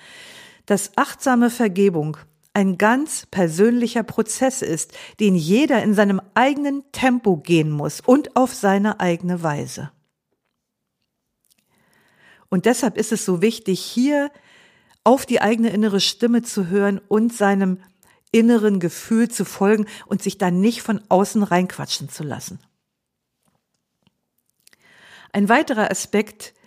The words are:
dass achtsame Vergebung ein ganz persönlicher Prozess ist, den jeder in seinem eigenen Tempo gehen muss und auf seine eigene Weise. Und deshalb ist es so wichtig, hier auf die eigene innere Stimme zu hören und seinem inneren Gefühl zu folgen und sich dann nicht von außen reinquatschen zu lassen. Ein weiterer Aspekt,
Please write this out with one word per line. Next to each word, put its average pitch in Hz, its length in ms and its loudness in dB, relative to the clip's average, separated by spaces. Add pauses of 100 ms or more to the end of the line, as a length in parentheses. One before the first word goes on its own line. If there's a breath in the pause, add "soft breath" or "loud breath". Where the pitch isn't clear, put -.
(640 loud breath)
dass - 320 -2
achtsame 247 520 0
Vergebung 190 640 0 (380)
ein 190 240 0
ganz 254 480 0
persönlicher 220 760 0
Prozess 233 600 -4
ist, - 320 -6 (260 loud breath)
den 196 160 4
jeder 208 480 2
in 214 100 2
seinem 202 280 2 (140)
eigenen 277 580 0
Tempo 247 420 2
gehen 156 340 0
muss 147 300 -4
und - 380 2
auf 254 160 2
seine 202 480 0
eigene 175 420 -2
Weise. 143 480 -8 (2500 soft breath)
Und 180 180 -2
deshalb 240 300 2
ist - 160 -4
es - 140 -2
so 180 160 0
wichtig, 196 400 0
hier 285 500 0 (720 soft breath)
auf 262 220 4
die 240 160 0
eigene 226 300 2
innere 202 280 0
Stimme 233 440 0
zu 190 240 -4
hören 202 420 0
und 226 240 0
seinem 196 460 0 (520 soft breath)
inneren 220 480 4
Gefühl 226 480 -2
zu 226 160 -6
folgen 208 420 0 (200 loud breath)
und - 160 -4
sich - 160 -6
dann 180 240 0
nicht 233 200 0
von 214 280 -4
außen 196 340 2
reinquatschen 175 640 -4
zu - 160 -12
lassen. 147 360 -12 (2750 soft breath)
Ein 202 160 2
weiterer 240 420 2
Aspekt, - 640 -4 (140 soft breath)